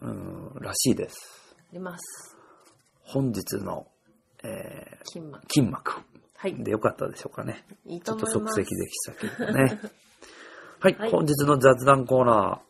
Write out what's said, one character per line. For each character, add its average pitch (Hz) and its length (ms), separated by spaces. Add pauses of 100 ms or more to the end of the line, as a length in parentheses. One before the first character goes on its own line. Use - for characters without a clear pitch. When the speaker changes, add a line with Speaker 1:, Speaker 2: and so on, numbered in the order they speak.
Speaker 1:
う - 60
ん、 95 440 (100)
ら 98 120
し - 180
い - 40
で - 140
す。 - 80 (420)
Speaker 2:
あ - 140
り 175 60
ま 180 180
す。 - 400 (640)
Speaker 1:
本 135 300
日 101 220 (100)
の、 85 240 (560)
え - 580
ー、 - 40
Speaker 2:
筋 - 160
膜。 151 320
Speaker 1:
筋 135 140
膜。 - 340 (340)
Speaker 2:
は - 120
い。 185 160
Speaker 1:
で - 80
よ 107 80
か 110 100
っ - 60
た - 120
で - 80
し - 100
ょ - 60
う - 40
か - 80
ね。 - 200 (220)
Speaker 2:
い 175 120
い 175 40
と 220 120
思 220 80
い - 20
ま - 60
す。 - 40
Speaker 1:
ち - 40
ょ 107 40
っ 107 40
と 220 60
即 101 140
席 - 100
で 92 140
し - 160
た - 80
け 214 320
ど - 80
ね。 135 280
<laughs> - 1000
は 185 80
い、 180 60
Speaker 2:
は 214 120
い。 226 40
Speaker 1:
本 165 140
日 143 200
の 143 140
雑 127 260
談 135 220
コ 131 140
ー 127 40
ナ 101 440